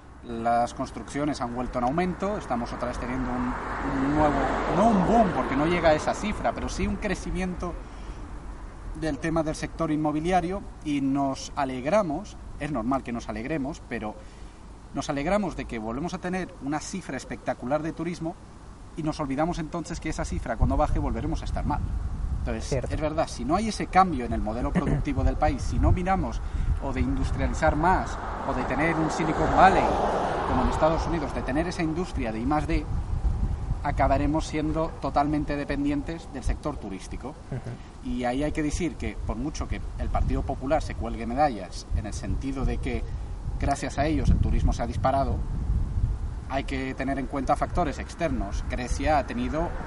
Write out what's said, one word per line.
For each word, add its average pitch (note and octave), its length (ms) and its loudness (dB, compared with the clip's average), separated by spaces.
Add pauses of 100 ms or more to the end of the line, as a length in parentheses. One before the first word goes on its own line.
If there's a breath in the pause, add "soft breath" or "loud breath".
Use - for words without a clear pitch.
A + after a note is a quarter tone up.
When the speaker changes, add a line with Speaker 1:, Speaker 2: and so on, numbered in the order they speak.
(220)
Speaker 1:
Las A#2+ 500 2
construcciones C3+ 680 -4
han A#2+ 120 -2
vuelto B2 280 -2
en A#2+ 60 4
aumento, F3+ 520 0
estamos A#2 340 -4
otra B2 140 -4
vez B2 120 -4
teniendo B2 300 -2
un, B2 240 0 (540)
un C#3+ 80 4
nuevo, D3+ 200 6 (420)
no G#3 100 8
un G3 180 6
boom, G3+ 300 6
porque B2+ 220 0
no D3 100 4
llega E3+ 220 4
a D3+ 60 10
esa C#3 200 2
cifra, D#3 380 0
pero - 160 -4
sí F#3+ 180 -2
un G#3 80 0
crecimiento F3+ 800 -2 (1300 loud breath)
del D#3 180 -2
tema E3 240 2
del D3+ 140 -2
sector D#3 340 -2
inmobiliario E3 720 2 (220)
y C#3+ 160 0
nos C3+ 560 0
alegramos, D3 800 0 (240)
es D3 100 -4
normal B2+ 320 0
que B2+ 80 -8
nos A#2 180 -6
alegremos, A#2 600 -4
pero G#2+ 260 -4 (800 loud breath)
nos C#3 160 -4
alegramos E3 460 0
de - 80 -4
que A#2 160 -6
volvemos C3 340 -4
a F3 40 -6
tener F3+ 440 -4
una D3 160 -2
cifra E3 380 -8
espectacular B2+ 640 -4
de D#3+ 100 -4
turismo E3 440 -6 (600)
y E3+ 60 -6
nos D3+ 160 -2
olvidamos D3+ 400 0
entonces E3 400 -6
que D#3+ 120 -4
esa D#3 140 -4
cifra - 320 -4
cuando C3+ 200 4
baje D3+ 240 2
volveremos C#3+ 420 -2
a - 40 -8
estar - 200 -2
mal. - 140 0 (600)
Entonces, A2+ 300 -2
Speaker 2:
Cierto. B2+ 220 -2
Speaker 1:
es C#3 80 0
verdad, D3 280 0
si - 160 -6
no D3 100 2
hay A3 140 2
ese F#3 180 -2
cambio E3+ 380 6
en A2+ 80 -2
el A2 80 0
modelo A#2 320 -2
productivo C#3+ 500 2
del B2+ 140 4
país, D3+ 260 2
si - 160 0
no D#3 140 6
miramos F3+ 480 2 (420 loud breath)
o C#3 100 -2
de B2+ 80 0
industrializar C#3 760 2
más E3 420 2 (300)
o C3+ 40 0
de B2+ 120 0
tener D#3 320 2
un D#3 160 2
Silicon D#3 440 2
Valley E3 280 10 (640)
como - 160 4
en - 60 4
Estados D#3 360 4
Unidos, D3+ 300 0
de A#2+ 60 -2
tener D#3+ 260 0
esa F3 160 -2
industria D#3 480 -2
de A2 80 -4
I A#2+ 40 -2
más D3+ 220 2
D, D#3+ 180 2 (1000)
acabaremos C#3+ 600 4
siendo D#3 440 0 (120)
totalmente D3 540 2
dependientes C#3+ 800 -2
del C3 100 -8
sector - 360 -2
turístico. - 500 -8
Speaker 2:
Ujú. - 800 -10
Speaker 1:
Y B2 140 -2
ahí B2+ 180 0
hay D3+ 80 0
que D3+ 140 0
decir D3 320 0
que, A2 280 -4
por A2+ 120 -2
mucho C3+ 320 -4
que G2+ 120 -4 (200)
el A#2+ 80 -2
Partido C3 340 2
Popular C#3 400 0
se - 140 -4
cuelgue A2+ 320 -4
medallas A#2+ 580 0 (100)
en G#2+ 100 0
el G2 60 -6
sentido C3+ 520 -2
de A#2+ 140 2
que A#2 260 -2 (560 loud breath)
gracias C#3 380 0
a C#3+ 80 2
ellos D3+ 240 2
el - 80 8
turismo - 340 4
se - 100 -2
ha A#2 60 0
disparado, C3 480 2 (1120)
hay C3+ 140 0
que C3 300 -2
tener C3+ 260 -2
en B2+ 60 -2
cuenta C#3 280 0
factores D3 460 0
externos. A2 680 -2
Grecia C3+ 500 2
ha - 100 2
tenido B2+ 400 0 (180)